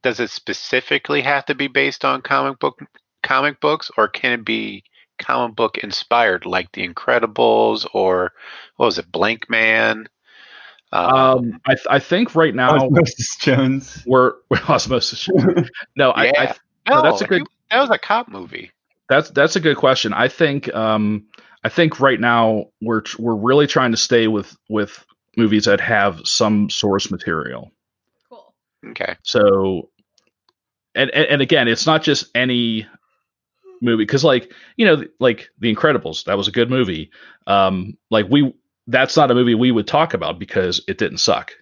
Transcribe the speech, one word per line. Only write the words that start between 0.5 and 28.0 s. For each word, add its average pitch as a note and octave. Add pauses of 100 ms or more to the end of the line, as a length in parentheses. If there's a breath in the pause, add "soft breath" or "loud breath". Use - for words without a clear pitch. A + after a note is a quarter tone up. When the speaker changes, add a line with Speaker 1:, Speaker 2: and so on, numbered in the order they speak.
Speaker 1:
have C#3
to D3
be C3+
based C#3
on C3+
comic C3+
book, - (420)
comic C3+
books, D3+
or G#2+
can B2
it A#2
be A2 (340 soft breath)
comic B2
book A2+
inspired, G#2
like F2
The F2
Incredibles, A2+
or F#2 (440 loud breath)
what B2+
was G2
it, E2
Blank G#2+
Man? A2 (840 loud breath)
Um, F2
Speaker 2:
Um, C3
I C3+
th-, -
I -
think F#3+
right D#3+
now C3
Speaker 3:
Osmosis C3+
Jones. C3
Speaker 2:
we're, B2+
<laughs> -
we're -
Osmosis B2+
Jones. F3 (120)
Speaker 3:
<laughs> -
Speaker 2:
No, C3+
I, -
I -
Speaker 1:
Yeah. C#3
Speaker 2:
th-, - (320)
no, D4
that's A#3+
a -
Speaker 1:
No, -
Speaker 2:
good F3+
Speaker 1:
he, - (240)
that A3+
was C#4
a G3+
cop A3+
movie. - (380)
Speaker 2:
That's, D3
that's D#3+
a F#3+
good D#3
question. D#3+
I A#2+
think, C#3
um, G#2+ (400 soft breath)
I -
think E3
right C3
now A2+ (160)
we're A2
tr-, -
we're A#2
really B2+
trying C3
to A2+
stay A#2
with, G#2+ (140)
with G#2 (360)
movies G#2+
that G2+
have G2+
some G#2+
source G2+
material. C2+ (580)